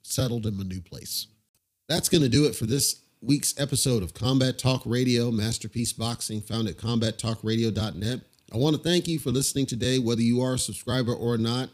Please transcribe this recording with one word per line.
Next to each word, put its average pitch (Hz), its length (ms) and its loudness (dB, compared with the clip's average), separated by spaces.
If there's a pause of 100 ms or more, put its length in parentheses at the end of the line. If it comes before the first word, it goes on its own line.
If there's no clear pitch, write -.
settled 120 440 -2
in 104 100 -2
my 95 60 -4
new 92 180 -6
place. - 460 -10 (640)
That's 170 200 0
gonna 156 200 6
do 135 160 6
it 135 100 2
for 123 120 -4
this 123 340 0 (200)
week's 135 380 0
episode 131 460 0
of 82 100 -8
Combat 131 440 2
Talk 127 260 2
Radio, 120 480 2
Masterpiece 113 600 -2
Boxing, 113 500 -6
found 113 260 -2
at - 80 -8
combat 113 420 0
talk 113 240 -4
radio 113 300 2
dot 107 240 -4
net. 110 240 -4 (320)
I 110 60 -4
wanna 147 200 2
thank 175 300 0
you 160 100 0
for 131 140 -4
listening 135 340 0
today, 123 320 0
whether 117 240 2
you 120 180 4
are 127 140 0
a 120 40 -2
subscriber 120 540 -2
or 117 240 0
not. 117 380 0